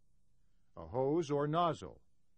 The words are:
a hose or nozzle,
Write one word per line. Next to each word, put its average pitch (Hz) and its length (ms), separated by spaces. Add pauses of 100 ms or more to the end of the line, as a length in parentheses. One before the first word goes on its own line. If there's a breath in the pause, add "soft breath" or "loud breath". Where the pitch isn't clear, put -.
(760)
a 85 80
hose 135 460
or 147 160
nozzle, 151 520 (380)